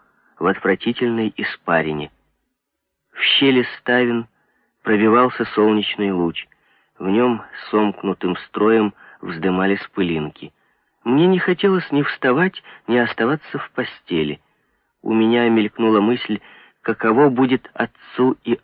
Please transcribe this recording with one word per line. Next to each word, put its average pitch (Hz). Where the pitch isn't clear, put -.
в 82
отвратительной 117
испарине. 78
В -
щели 131
ставен 120
пробивался 113
солнечный 107
луч. 87
В 90
нём 113
сомкнутым 98
строем 107
вздымались 92
пылинки. 80
Мне 139
не 185
хотелось 185
ни 143
вставать, 143
ни 117
оставаться 123
в -
постели. 78
У -
меня 117
мелькнула 110
мысль, 107
каково 113
будет 127
отцу -
и 117